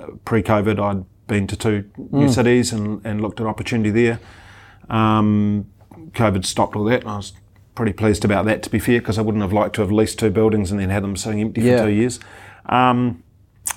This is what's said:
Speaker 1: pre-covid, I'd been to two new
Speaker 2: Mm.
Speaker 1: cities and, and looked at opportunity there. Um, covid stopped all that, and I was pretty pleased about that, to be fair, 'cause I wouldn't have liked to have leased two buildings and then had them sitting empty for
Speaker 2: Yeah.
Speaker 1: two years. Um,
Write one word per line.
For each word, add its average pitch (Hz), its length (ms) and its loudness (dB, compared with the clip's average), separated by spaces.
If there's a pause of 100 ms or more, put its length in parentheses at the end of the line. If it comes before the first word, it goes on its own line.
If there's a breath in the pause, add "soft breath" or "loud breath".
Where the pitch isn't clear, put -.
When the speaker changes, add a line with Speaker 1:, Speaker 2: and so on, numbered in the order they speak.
(240)
Speaker 1:
pre-covid, 107 560 0
I'd 101 240 -2 (220)
been 101 220 -2
to - 80 -8
two 104 340 -2 (220)
new 143 160 4
Speaker 2:
Mm. - 60 4
Speaker 1:
cities 120 380 4
and, 107 320 -4
and 107 160 -4
looked 107 200 -6
at 113 60 -4
opportunity 110 440 -2
there. 117 300 2 (680 loud breath)
Um, 107 760 2 (460)
covid 98 320 0
stopped - 320 -2
all 107 80 -2
that, 117 160 2
and 110 100 -10
I 104 60 -8
was 101 160 -12 (420)
pretty 110 180 -2
pleased 107 320 0
about 98 220 2
that, 110 160 0
to - 80 -12
be 113 80 0
fair, 120 220 2
'cause 107 180 -4
I 113 40 -2
wouldn't 107 200 0
have 95 100 -2
liked 101 240 0
to 110 60 0
have 92 100 0
leased 110 260 2
two 110 120 2
buildings 107 400 2
and 101 100 -2
then 95 100 -2
had 98 120 -2
them 98 140 -6
sitting 107 240 -4
empty 110 200 -4
for 113 60 2
Speaker 2:
Yeah. 123 180 4
Speaker 1:
two 107 60 0
years. 117 300 0 (460 loud breath)
Um, 123 560 2 (540)